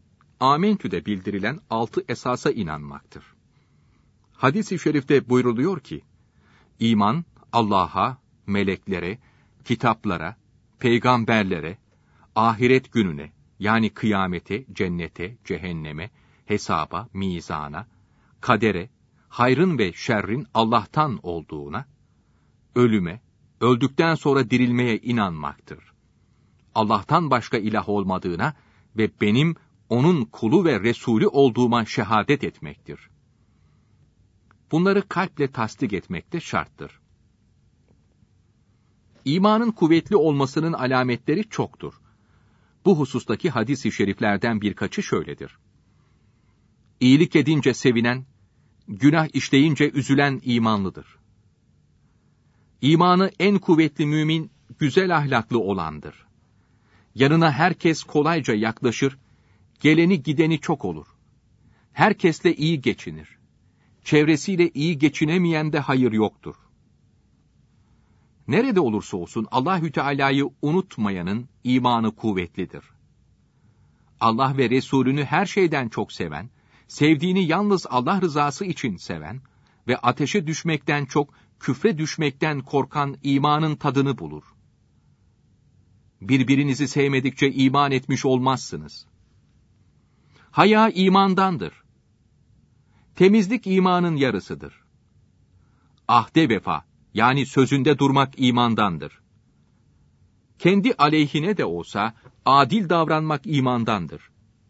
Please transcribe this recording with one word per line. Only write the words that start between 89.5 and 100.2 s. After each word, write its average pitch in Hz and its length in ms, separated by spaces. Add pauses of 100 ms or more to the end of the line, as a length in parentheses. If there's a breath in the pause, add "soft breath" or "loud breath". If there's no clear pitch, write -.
Haya 214 380
imandandır. 185 840 (1400)
Temizlik 202 520
imanın 180 480
yarısıdır. 95 580 (1300)
Ahde 120 420
vefa, 87 360 (280)
yani 127 320
sözünde 135 540
durmak 135 380
imandandır. 113 840 (1400)